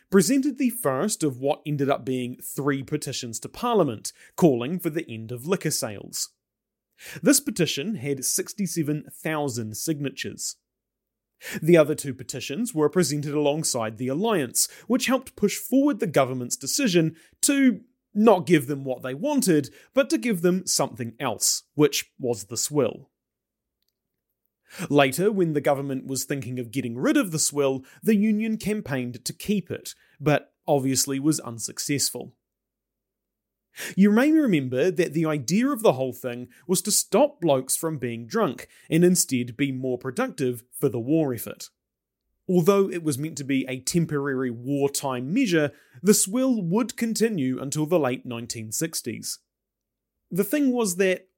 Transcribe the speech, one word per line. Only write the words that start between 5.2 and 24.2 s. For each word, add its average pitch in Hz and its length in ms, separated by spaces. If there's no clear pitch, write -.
of 123 160
liquor 160 240
sales. - 600
This - 180
petition 180 560
had 131 280
sixty-seven 151 880
thousand 127 640
signatures. - 800
The 160 160
other 151 180
two 139 200
petitions 139 600
were 151 140
presented 147 460
alongside 143 640
the 123 100
Alliance, 160 580
which 240 200
helped 254 300
push - 200
forward 269 440
the 233 60
government's 131 500
decision 170 600
to 269 400
not 208 320
give 147 200
them 139 160
what 127 200
they 131 120
wanted, 185 540
but 277 160
to 330 100
give 220 220
them 180 260
something 117 540
else, - 440
which - 440
was 120 260
the 117 120
swill. 139 540